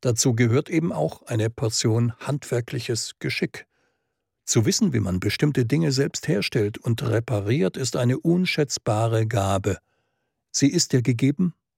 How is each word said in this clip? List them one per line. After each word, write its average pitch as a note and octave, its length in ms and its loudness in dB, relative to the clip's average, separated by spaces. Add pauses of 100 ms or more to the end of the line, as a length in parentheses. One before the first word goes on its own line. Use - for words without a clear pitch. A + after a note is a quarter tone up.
Dazu B2 340 2
gehört A#2+ 360 2
eben E3 220 0
auch - 300 -4
eine A2 280 -2
Portion A2+ 680 0
handwerkliches B2 1000 -4
Geschick. - 480 -6 (800)
Zu A#2 200 2
wissen, F#3 280 2
wie A#2+ 80 0
man F#2 200 -2
bestimmte C3+ 460 0
Dinge D3 260 0
selbst - 340 -2
herstellt B2+ 520 0
und A#2 240 -2
repariert, A#2 720 0
ist C3+ 200 -4
eine B2+ 220 2
unschätzbare A#2 1080 0
Gabe. G2 520 0 (720)
Sie - 180 2
ist - 240 0
dir B2+ 100 4
gegeben C3+ 520 0 (240)